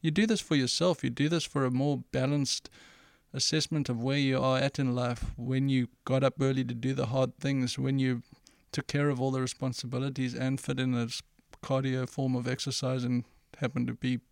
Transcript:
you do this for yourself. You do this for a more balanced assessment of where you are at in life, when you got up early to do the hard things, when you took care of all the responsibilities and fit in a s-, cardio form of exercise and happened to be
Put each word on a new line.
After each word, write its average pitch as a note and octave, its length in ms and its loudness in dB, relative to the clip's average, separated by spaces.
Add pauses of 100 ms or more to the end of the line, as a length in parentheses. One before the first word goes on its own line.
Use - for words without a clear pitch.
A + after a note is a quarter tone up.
you D#3+ 100 0
do F#3+ 160 4
this A3 140 2
for - 140 0
yourself. D3 480 2
You C3+ 60 2
do C#3 200 0
this E3 140 0
for C#3 220 0
a B2+ 60 2
more C3+ 280 2 (120)
balanced C3+ 580 0 (640)
assessment D3+ 560 0
of A#2 140 -2
where C3+ 140 2
you C3+ 240 2
are C3 160 4
at C3+ 220 0
in C3 140 2
life, B2 320 -2 (120)
when C3 320 0
you B2+ 180 4 (180)
got C3 180 2
up C3 180 2
early C3+ 240 2
to B2 80 -4
do B2 200 -2
the C3+ 140 -2
hard C3 300 0
things, C3+ 420 0
when C3+ 180 0
you B2+ 240 0 (500)
took - 160 -6
care D3 220 0
of B2+ 120 -2
all C3 100 0
the C3 100 -2
responsibilities B2+ 920 -4
and C3 240 -2
fit C3+ 200 -4
in B2+ 140 0
a A#2+ 120 0
s-, A#2 160 -8 (420)
cardio C3 440 0
form C3 280 -2
of B2 120 -2
exercise B2+ 560 -2
and B2 200 0 (360)
happened C3 280 -2
to A#2 60 -4
be B2+ 260 -2 (120)